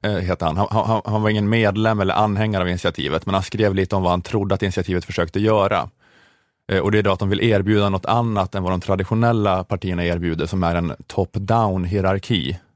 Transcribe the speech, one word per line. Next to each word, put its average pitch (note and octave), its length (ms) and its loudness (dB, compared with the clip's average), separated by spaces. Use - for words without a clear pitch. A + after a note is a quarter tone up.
eh, G#2 100 -2
heter F2+ 340 -2
han. D#2 100 0
Han, G2+ 140 0
han, G#2+ 340 0
han G#2+ 180 -2
var G#2+ 80 2
ingen G#2 180 0
medlem G#2+ 520 2
eller F#2+ 140 0
anhängare G#2 480 0
av F2+ 60 0
initiativet, E2 580 -2
men F#2+ 80 -2
han F#2+ 80 2
skrev G#2 320 0
lite F#2+ 220 0
om F#2+ 60 0
vad F2+ 100 2
han F2+ 100 0
trodde G2 320 -2
att F#2 80 -2
initiativet F#2 420 -2
försökte F2 360 -2
göra. G2+ 480 2
Eh, F#2+ 60 2
och G2 140 2
det G#2 60 4
är G#2+ 40 2
då G2 100 2
att F#2 60 -2
de G2+ 120 -2
vill G2+ 100 0
erbjuda G#2 480 2
något F#2+ 180 -2
annat A2 480 0
än G2 80 -4
vad F2+ 100 -2
de F2+ 80 -2
traditionella G2+ 840 0
partierna F2+ 400 -2
erbjuder, E2+ 420 0
som F2+ 160 -2
är E2+ 120 2
en E2+ 180 0
top-down G2 800 0
hierarki. F#2+ 720 -2